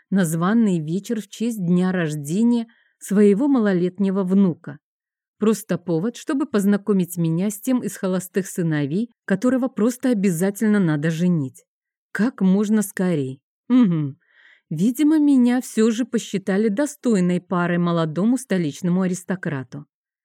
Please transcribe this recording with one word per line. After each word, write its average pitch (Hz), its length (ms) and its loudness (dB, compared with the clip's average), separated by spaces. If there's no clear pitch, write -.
на 190 120 2
званый 180 560 2
вечер 190 400 -6
в 196 100 -12
честь 220 360 -6
дня 180 260 2
рождения 185 760 -2
своего 208 480 4
малолетнего 196 760 0
внука. 185 540 0
Просто 208 320 0
повод, 175 380 -4
чтобы 294 320 -4
познакомить 202 720 0
меня 170 340 0
с - 80 -14
тем 254 240 -2
из - 140 -8
холостых 185 500 -4
сыновей, 160 640 -2
которого 254 420 0
просто 247 420 -2
обязательно 202 680 0
надо 160 320 0
женить. 160 540 -2
Как 220 300 -4
можно 202 400 2
скорей. 160 600 -4
Угу. 165 460 2
Видимо, 262 480 2
меня 254 420 4
все 226 300 0
же 233 140 -4
посчитали 208 640 -2
достойной 196 720 0
парой 175 360 -2
молодому 175 600 0
столичному 175 640 -2
аристократу. 165 840 -6